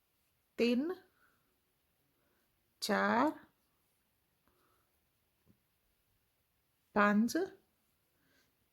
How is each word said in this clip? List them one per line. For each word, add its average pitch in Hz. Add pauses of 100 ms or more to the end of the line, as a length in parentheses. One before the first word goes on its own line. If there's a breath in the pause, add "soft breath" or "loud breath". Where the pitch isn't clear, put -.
(580)
ਤਿੰਨ, 247 (1900)
ਚਾਰ, 214 (3500)
ਪੰਜ, 208 (1400)